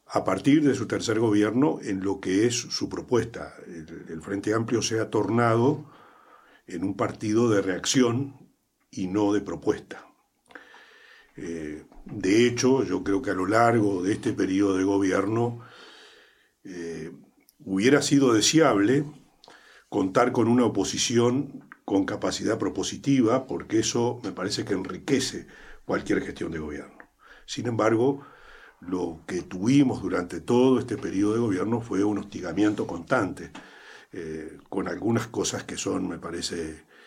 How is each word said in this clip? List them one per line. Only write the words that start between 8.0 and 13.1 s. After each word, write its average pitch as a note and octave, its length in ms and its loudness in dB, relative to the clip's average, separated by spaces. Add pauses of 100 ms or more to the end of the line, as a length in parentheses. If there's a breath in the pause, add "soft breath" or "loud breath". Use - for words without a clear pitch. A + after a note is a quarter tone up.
y F#2+ 160 -6
no G2+ 260 2
de G2+ 80 2
propuesta. - 680 -6 (1300 loud breath)
Eh, D#2 480 -10 (220)
de G#2 400 4
hecho, B2 380 4
yo F#2 180 -2
creo G2 180 0